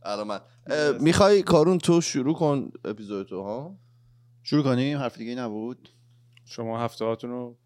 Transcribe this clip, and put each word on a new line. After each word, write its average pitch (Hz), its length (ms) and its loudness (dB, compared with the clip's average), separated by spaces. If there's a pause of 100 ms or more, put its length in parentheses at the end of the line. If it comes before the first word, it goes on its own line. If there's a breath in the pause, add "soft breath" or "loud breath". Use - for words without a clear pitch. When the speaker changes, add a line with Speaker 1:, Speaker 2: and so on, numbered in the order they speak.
Speaker 1:
الان 104 240 -6
من، 101 140 -8 (260 soft breath)
اه، 147 320 0
Speaker 2:
Yes. - 40 -4
Speaker 1:
می‌خوای 196 400 6
کارون 170 360 4
تو 170 220 4
شروع 147 340 -2
کن 147 360 -2 (140)
اپیزود 104 420 -8
تو، 95 160 -10
ها؟ 135 360 -10 (640)
Speaker 3:
شروع 147 200 0
کنیم؟ 135 360 0
حرف 127 200 -6
دیگه 117 160 -10
نبود؟ 120 540 -8 (560)
Speaker 2:
شما 113 360 -6
هفته 113 240 -4
هاتون 113 260 -4
رو 120 360 -12